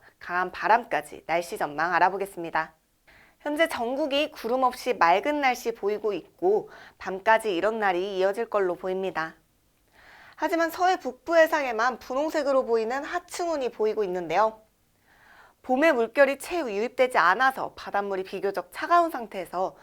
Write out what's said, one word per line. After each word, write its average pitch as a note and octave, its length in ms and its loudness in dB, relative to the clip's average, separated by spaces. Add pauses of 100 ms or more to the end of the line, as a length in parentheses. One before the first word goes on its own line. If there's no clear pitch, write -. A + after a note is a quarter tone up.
(180)
강한 F3+ 340 -4
바람까지 F#3+ 720 0
날씨 F3 320 -4
전망 D3+ 380 -2
알아보겠습니다. E3+ 800 0 (640)
현재 D4+ 280 0
전국이 C#4 640 -2
구름 B3 320 -2
없이 B3 300 0
맑은 G3 480 2
날씨 A#3+ 320 0
보이고 G#3 400 -4
있고 F#3 560 0 (300)
밤까지 G#3 580 0
이런 G#3+ 220 0
날이 F#3+ 400 -2
이어질 G3 320 0
걸로 F#3+ 240 0
보입니다. F#3 640 -6 (1000)
하지만 E4 340 0
서해 F4+ 280 2
북부 C#4 360 -6
해상에만 C4 640 2
분홍색으로 C#4 680 0
보이는 A#3 360 0
하층운이 D#4+ 680 -4
보이고 G#3+ 340 -2
있는데요. F3+ 560 0 (1000)
봄의 D4 300 2
물결이 C4+ 460 2
채 F4 220 -6
유입되지 B3 580 0
않아서 F#3+ 560 2
바닷물이 G3 500 -4
비교적 F#3+ 480 -6
차가운 E4 380 2
상태에서 F#3+ 720 -6